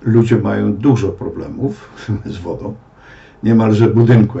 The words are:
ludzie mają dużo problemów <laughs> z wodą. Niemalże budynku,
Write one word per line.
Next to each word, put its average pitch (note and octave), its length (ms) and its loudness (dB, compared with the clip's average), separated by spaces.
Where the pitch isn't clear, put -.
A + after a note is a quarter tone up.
ludzie A2+ 360 2
mają G#2 360 -2
dużo A2+ 360 0
problemów E2+ 800 -10
<laughs> G#2 200 -6
z F2 120 -12
wodą. F2 380 -10
Niemalże A2 440 4
budynku, A#2 540 4